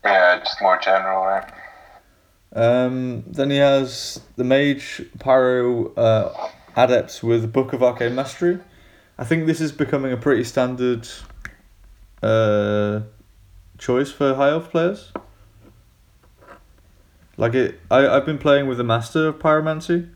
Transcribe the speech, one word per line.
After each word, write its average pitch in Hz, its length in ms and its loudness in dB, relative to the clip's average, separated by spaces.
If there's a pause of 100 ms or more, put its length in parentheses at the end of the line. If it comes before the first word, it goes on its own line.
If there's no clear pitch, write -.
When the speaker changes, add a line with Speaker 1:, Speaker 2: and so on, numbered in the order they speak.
Speaker 1:
Yeah, 92 360 4
just - 220 -8
more 95 160 2
general, 95 480 0
right? 95 240 -2 (1040)
Speaker 2:
Um, 123 720 0
then 139 240 -2
he 139 80 2
has 139 640 0 (160)
the 113 80 -4
Mage 139 580 0 (180)
Pyro, 127 760 2
uh, 113 540 0 (260)
Adepts 123 480 2
with 113 300 0
Book 135 200 0
of 123 80 -2
Arcane 120 320 0
Mastery. 175 460 -2 (580)
I 131 60 -10
think 160 240 -2
this 160 140 -2
is 151 100 -4
becoming 135 400 -2
a 123 60 -4
pretty 123 260 2
standard, 123 640 -2 (1120)
uh, 104 800 0 (760)
choice 135 340 -2
for 135 240 0
High 139 140 2
Elf 160 200 -4
players. 175 440 -2 (2250)
Like 117 160 0
it, 127 260 0 (100)
I, 135 180 6
I've 139 180 2
been 151 120 -4
playing 143 300 2
with 127 100 -4
the 123 60 -4
Master 117 460 0
of 151 100 -8
Pyromancy 160 760 0